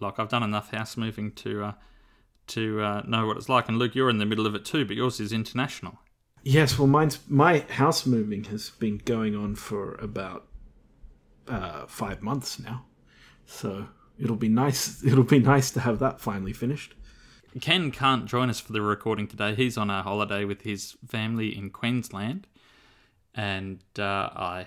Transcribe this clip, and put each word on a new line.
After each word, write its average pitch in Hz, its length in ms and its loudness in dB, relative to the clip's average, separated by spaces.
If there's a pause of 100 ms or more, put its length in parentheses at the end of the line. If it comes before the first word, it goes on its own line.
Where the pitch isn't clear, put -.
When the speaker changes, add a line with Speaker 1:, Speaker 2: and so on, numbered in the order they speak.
Speaker 1:
Like, 101 180 -6
I've 110 120 -4
done 120 120 2
enough 104 280 -2
house 110 260 -6
moving 107 360 -4
to, 104 300 -6
uh, 104 100 -4 (760)
to, 107 340 -2
uh, 104 260 0
know 113 200 0
what 107 100 0
it's - 140 -8
like. 123 180 4
And 113 100 2
Luke, 120 160 0
you're 131 140 4
in 117 80 4
the 104 80 0
middle 107 220 2
of 104 80 0
it 101 100 -8
too, 147 220 0
but 101 100 -6
yours 120 240 -2
is 104 100 -4
international. 117 680 -6 (440)
Speaker 2:
Yes, 139 360 6
well, 139 100 6
mine's, 147 300 6 (100)
my 147 400 6
house 143 380 2
moving 107 380 0
has 107 260 -8
been 107 260 -2
going 110 400 0
on 101 200 -4
for 98 400 -6
about, 95 500 -10 (1000)
uh, 90 380 -6
five 101 380 -8
months 123 360 -6
now. 120 280 -10 (580)
So 104 440 -8 (300)
it'll 113 180 0
be 110 120 0
nice. 127 560 2
<laughs> - 0 -
It'll 131 180 8
be 135 180 8
nice 135 320 6
to 127 80 -2
have 120 180 0
that 131 200 -2
finally 98 360 -6
finished. 135 400 -6 (680)
Speaker 1:
Ken 165 300 0
can't 127 360 2
join 123 220 2
us 110 120 -2
for - 120 -12
the 110 80 0
recording 104 460 0
today. 104 300 -4
He's 123 200 2
on 104 140 0
a 98 140 -2
holiday 101 400 -2
with 101 180 -6
his 101 340 -8 (120)
family 110 400 -2
in 98 220 -8
Queensland, 120 760 -4 (880)
and, 95 480 -6 (160)
uh, 98 340 -2
I 90 340 -6